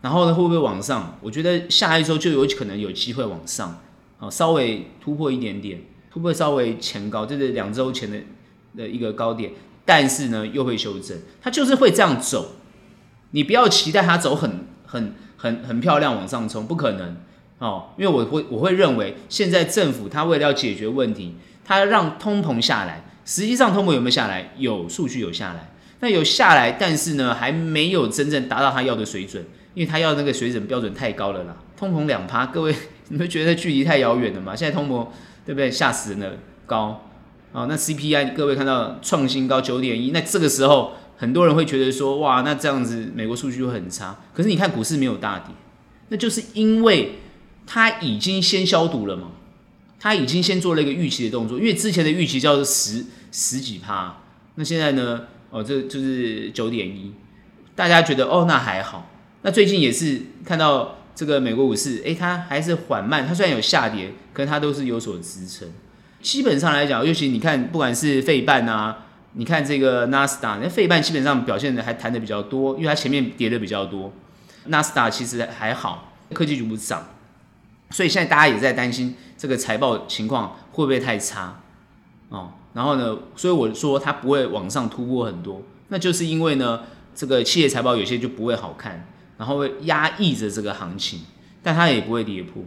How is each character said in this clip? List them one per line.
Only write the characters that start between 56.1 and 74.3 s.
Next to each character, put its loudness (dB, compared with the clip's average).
九 -4
点 -4
一， -12
大 0
家 8
觉 2
得， 2
哦， 4
那 6
还 -2
好。 -12
那 0
最 6
近 4
也 4
是 -2
看 -2
到 2
这 -8
个 2
美 0
国 4
股 2
市， -4
诶， -2
它 -2
还 -4
是 0
缓 -2
慢， 0
它 -2
虽 2
然 2
有 0
下 2
跌， -6
可 -4
是 -2
它 -2
都 0
是 -4
有 -2
所 -8
支 -12
撑。 -14
基 -2
本 4
上 2
来 2
讲， 2
尤 4
其 0
你 0
看， 0
不 -2
管 2
是 2
费 2
半 4
啊， -4
你 -6
看 0
这 0
个 4
纳 2
斯 -6
达， -4
那 -4
费 2
半 6
基 0
本 0
上 2
表 -2
现 -2
得 -2
还 -4
弹 -4
得 -2
比 -6
较 -4
多， -2
因 -6
为 0
它 2
前 -2
面 0
跌 0
得 0
比 -4
较 -4
多。 -10